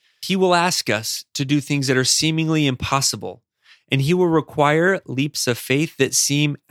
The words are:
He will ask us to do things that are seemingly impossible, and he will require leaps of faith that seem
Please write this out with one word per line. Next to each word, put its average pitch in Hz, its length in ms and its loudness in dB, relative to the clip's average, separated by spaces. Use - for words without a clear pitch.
He - 160 -4
will 185 200 2
ask 175 340 0
us 110 360 -4
to 139 100 -2
do 143 160 0
things 143 260 -2
that 131 80 2
are 127 80 2
seemingly 160 640 0
impossible, 123 800 -2
and 135 120 2
he 151 140 2
will 180 120 2
require 160 760 2
leaps 131 420 -4
of 120 120 -2
faith 147 380 -2
that 127 180 0
seem 147 420 0